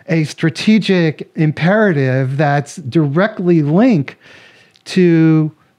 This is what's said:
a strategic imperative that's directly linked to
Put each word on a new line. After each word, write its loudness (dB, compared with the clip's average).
a -2
strategic 0
imperative 0
that's -2
directly 0
linked 0
to 2